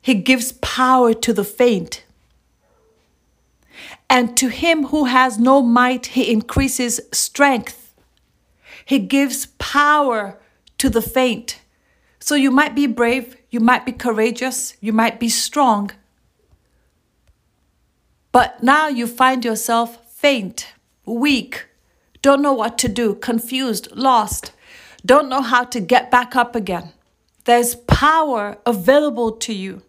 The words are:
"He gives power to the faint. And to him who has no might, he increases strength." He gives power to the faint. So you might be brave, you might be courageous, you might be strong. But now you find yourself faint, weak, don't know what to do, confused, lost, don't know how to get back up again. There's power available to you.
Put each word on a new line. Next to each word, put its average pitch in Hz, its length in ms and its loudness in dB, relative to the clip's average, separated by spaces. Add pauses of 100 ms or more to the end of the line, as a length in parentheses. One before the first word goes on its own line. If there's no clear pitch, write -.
"He 262 140 0
gives 233 380 0
power 254 600 2
to 233 180 -2
the 202 120 0
faint. 208 600 -2 (2000)
And 247 280 2
to 262 100 0
him 320 380 0
who 294 200 0
has 254 320 2
no 262 240 6
might, 247 460 2 (100)
he 254 140 0
increases 240 720 -2 (100)
strength." - 800 -2 (920)
He 277 120 0
gives 262 480 -2 (140)
power 277 800 0 (400)
to 269 100 0
the 220 140 0
faint. 254 560 -4 (600)
So - 140 -4
you 277 160 2
might 277 240 2
be 285 140 0
brave, 240 500 -2 (140)
you 233 80 -4
might 240 260 2
be 247 60 -6
courageous, 233 920 -4
you 214 100 -6
might 226 280 0
be 233 100 -2
strong. 220 640 0 (2500)
But - 320 2
now 294 240 4
you 240 180 -4
find 254 400 0
yourself 233 540 -2 (120)
faint, 247 640 -4 (320)
weak, 240 640 -2 (540)
don't 277 200 4
know 285 120 2
what 226 260 -4
to 254 80 -4
do, 214 280 -2
confused, 240 800 -6
lost, - 560 0 (540)
don't 269 240 4
know 262 120 -2
how 247 220 0
to 247 160 -6
get 240 320 0
back 247 240 2
up 240 200 0
again. 180 360 -6 (540)
There's 240 300 2
power 294 880 0
available 240 680 2
to 226 220 -10
you. 190 360 -10